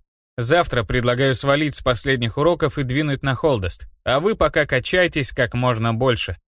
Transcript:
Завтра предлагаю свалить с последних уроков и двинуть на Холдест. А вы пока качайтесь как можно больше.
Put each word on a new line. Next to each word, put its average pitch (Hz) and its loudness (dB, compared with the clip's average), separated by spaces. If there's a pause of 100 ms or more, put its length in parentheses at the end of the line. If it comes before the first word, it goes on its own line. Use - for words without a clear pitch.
(360)
Завтра 127 2
предлагаю 123 0
свалить 143 0
с - 2
последних 123 0
уроков 156 0
и 143 -2
двинуть 139 -2
на 135 -2
Холдест. 117 -2 (160)
А 127 2
вы 202 0
пока 156 2
качайтесь 151 0
как 120 -2
можно 117 0
больше. 113 0 (160)